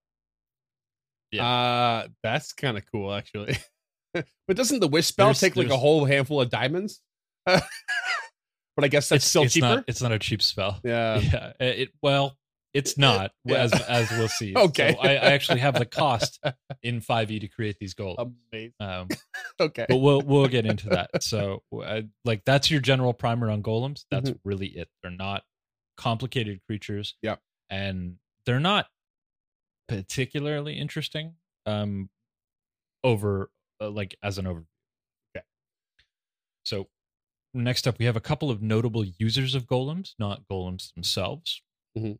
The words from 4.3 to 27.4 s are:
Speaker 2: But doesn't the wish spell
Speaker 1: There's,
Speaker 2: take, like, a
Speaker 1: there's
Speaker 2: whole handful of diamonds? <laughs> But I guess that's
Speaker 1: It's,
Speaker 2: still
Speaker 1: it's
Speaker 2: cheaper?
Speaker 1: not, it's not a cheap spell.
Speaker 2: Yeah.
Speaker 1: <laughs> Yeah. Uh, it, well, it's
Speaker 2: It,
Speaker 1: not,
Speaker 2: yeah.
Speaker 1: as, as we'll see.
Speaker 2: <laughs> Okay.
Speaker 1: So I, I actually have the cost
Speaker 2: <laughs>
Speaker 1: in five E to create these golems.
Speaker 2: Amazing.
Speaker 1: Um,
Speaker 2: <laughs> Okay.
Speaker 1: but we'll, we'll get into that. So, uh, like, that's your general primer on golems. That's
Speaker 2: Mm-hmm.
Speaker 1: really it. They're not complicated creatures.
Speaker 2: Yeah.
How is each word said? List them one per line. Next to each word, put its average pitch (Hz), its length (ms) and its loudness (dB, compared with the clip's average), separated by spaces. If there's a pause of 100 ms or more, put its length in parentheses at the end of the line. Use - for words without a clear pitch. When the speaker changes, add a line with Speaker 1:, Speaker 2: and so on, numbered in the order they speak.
Speaker 2:
But 190 100 2
doesn't 254 220 0
the 175 80 4
wish 151 200 2
spell - 200 4
Speaker 1:
There's, 170 120 4
Speaker 2:
take, 185 160 4
like, 175 100 2
a 120 40 0
Speaker 1:
there's 135 120 4
Speaker 2:
whole 147 240 6
handful 139 340 2
of 117 120 2
diamonds? 147 500 -2 (220)
<laughs> - 240 -20
But - 1400 -2
I - 20 2
guess 143 220 2
that's 147 140 4
Speaker 1:
It's, - 60 2
Speaker 2:
still 156 140 4
Speaker 1:
it's 123 120 2
Speaker 2:
cheaper? 127 120 4
Speaker 1:
not, 120 200 4
it's 117 160 -6
not 120 80 0
a 110 80 0
cheap 104 240 -2
spell. 98 400 -2
Speaker 2:
Yeah. 117 360 0
Speaker 1:
<laughs> 107 40 4
Yeah. 110 220 0 (140)
Uh, 131 60 0
it, 127 240 -2 (140)
well, 139 340 2 (380)
it's 139 160 0
Speaker 2:
It, - 80 -4
Speaker 1:
not, 104 320 6 (140)
Speaker 2:
yeah. 127 120 2
Speaker 1:
as, 123 160 4
as 120 380 2
we'll 113 160 0
see. 101 260 -4
Speaker 2:
<laughs> 147 40 2
Okay. 156 360 4
Speaker 1:
So - 60 -2
I, 135 140 4
I 139 180 6
actually 143 300 2
have 135 140 2
the 120 120 2
cost 135 520 0 (240)
Speaker 2:
<laughs> - 200 -16
Speaker 1:
in 120 180 -4
five 113 300 0
E 107 80 -4
to 104 80 -8
create 107 320 -6
these 98 160 -10
golems. 117 380 -6 (180)
Speaker 2:
Amazing. 113 280 -12
Speaker 1:
Um, 92 280 -6 (260)
Speaker 2:
<laughs> - 260 -12
Okay. 147 300 -2
Speaker 1:
but 127 80 6
we'll, 139 240 6
we'll 139 260 4
get 120 200 2
into 107 220 -2
that. 90 340 -2
So, 101 400 -4 (200)
uh, 110 180 -6 (220)
like, 113 220 -2
that's 135 240 4
your 151 120 2
general 127 340 2
primer 117 340 0
on 104 140 -2
golems. 123 480 -4
That's 131 180 -2
Speaker 2:
Mm-hmm. 113 180 -8
Speaker 1:
really 98 200 -4
it. 85 220 -12 (120)
They're 90 100 -12
not 98 320 -6 (540)
complicated 113 680 -4
creatures. 104 560 -8
Speaker 2:
Yeah. 107 140 -4 (340)